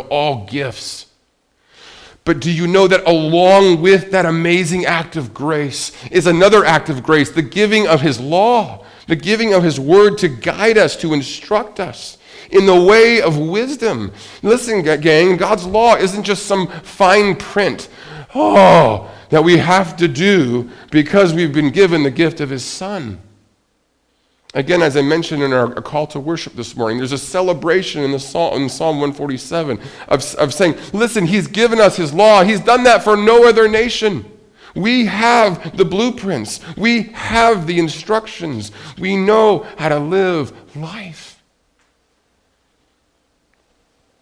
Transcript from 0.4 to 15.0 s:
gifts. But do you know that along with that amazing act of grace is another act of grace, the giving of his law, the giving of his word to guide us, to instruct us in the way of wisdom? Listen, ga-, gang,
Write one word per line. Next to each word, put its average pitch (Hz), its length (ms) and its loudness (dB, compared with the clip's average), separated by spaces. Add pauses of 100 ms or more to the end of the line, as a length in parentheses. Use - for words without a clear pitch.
gifts. - 600 -10 (1160)
But 160 160 -2
do 170 100 -4
you 170 160 -2
know 190 200 4
that 185 200 2
along 170 760 4
with 185 300 2
that 185 160 2
amazing 170 580 -2
act 165 300 -4
of 123 180 -8
grace 147 580 -6 (200)
is 170 160 0
another 190 360 4
act 156 260 0
of 131 120 -6
grace, 151 300 0
the 165 100 -4
giving 208 460 0
of 156 140 4
his 139 180 -2
law, 143 640 -2 (240)
the 165 80 -2
giving 214 380 -2
of 180 100 4
his 147 160 0
word 202 400 4
to 180 80 0
guide 170 500 -2
us, 175 200 2
to 160 160 -4
instruct 208 640 -6
us - 400 -12 (320)
in 190 160 4
the 180 120 6
way 226 400 4
of 156 180 0
wisdom? 185 720 -4 (320)
Listen, 220 400 0
ga-, 151 140 0
gang, 165 400 2